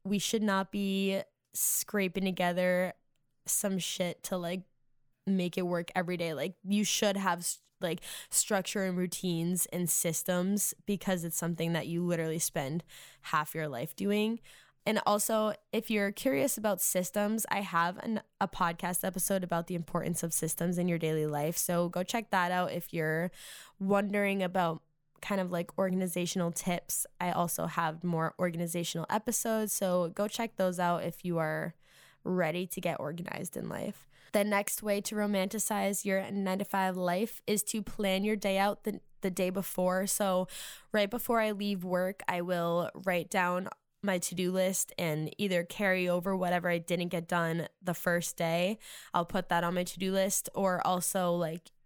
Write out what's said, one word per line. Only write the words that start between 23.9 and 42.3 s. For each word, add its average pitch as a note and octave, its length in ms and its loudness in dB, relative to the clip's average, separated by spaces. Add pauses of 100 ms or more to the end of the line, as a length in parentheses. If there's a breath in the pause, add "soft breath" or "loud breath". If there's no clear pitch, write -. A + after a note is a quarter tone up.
about F3 380 0 (400)
kind G3 180 -2
of, F3+ 120 -2
like, F3 260 -4
organizational F3+ 760 0
tips. - 540 -4 (160)
I F3+ 100 0
also E3+ 340 0
have E3 380 -2
more E3 340 0
organizational E3+ 720 -2
episodes. A3 640 0
So F3+ 420 2
go G#3 140 0
check A3+ 300 -4
those F#3 220 2
out F3 260 2
if - 180 -8
you F3 140 0
are D#3 380 -2 (480 loud breath)
ready F3+ 440 0
to - 140 -10
get E3+ 180 -2
organized E3+ 560 -8
in - 140 -6
life. - 360 -6 (280 loud breath)
The G#3 100 4
next G3+ 400 0
way G3+ 180 2
to G#3+ 140 -4
romanticize G3+ 880 0
your F#3+ 260 0
nine-to-five F#3+ 680 0
life F3+ 500 -2
is G#3 160 2
to A3 180 -4
plan G3 440 0
your G#3+ 100 2
day G3 220 0
out G3+ 260 2
the, G#3 160 -4 (220)
the F#3+ 100 0
day F3+ 180 0
before. F#3 580 0
So F#3 420 2 (420 loud breath)
right G3+ 180 2
before A#3 300 0
I G#3+ 120 2
leave G3+ 340 -2
work, F#3 420 0
I F3 140 0